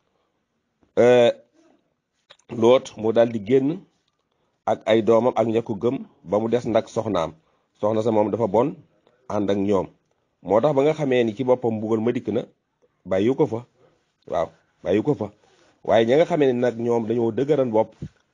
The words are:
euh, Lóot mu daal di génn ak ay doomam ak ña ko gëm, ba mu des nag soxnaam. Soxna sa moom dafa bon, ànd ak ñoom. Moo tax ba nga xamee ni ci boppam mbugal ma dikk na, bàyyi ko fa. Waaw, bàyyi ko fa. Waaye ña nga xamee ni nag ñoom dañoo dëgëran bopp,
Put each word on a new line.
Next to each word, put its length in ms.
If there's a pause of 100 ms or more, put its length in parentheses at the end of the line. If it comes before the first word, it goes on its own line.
(1000)
euh, 320 (1200)
Lóot 480
mu 160
daal 160
di 80
génn 400 (880)
ak 200
ay 160
doomam 340
ak 120
ña 160
ko 120
gëm, 300 (180)
ba 160
mu 100
des 180
nag 200
soxnaam. 460 (460)
Soxna 240
sa 80
moom 200
dafa 160
bon, 280 (520)
ànd 220
ak 80
ñoom. 300 (560)
Moo 180
tax 140
ba 80
nga 100
xamee 300
ni 120
ci 80
boppam 360
mbugal 200
ma 120
dikk 180
na, 160 (600)
bàyyi 300
ko 120
fa. 180 (600)
Waaw, 200 (360)
bàyyi 200
ko 120
fa. 160 (520)
Waaye 220
ña 120
nga 80
xamee 280
ni 60
nag 200
ñoom 280
dañoo 240
dëgëran 400
bopp, 240 (380)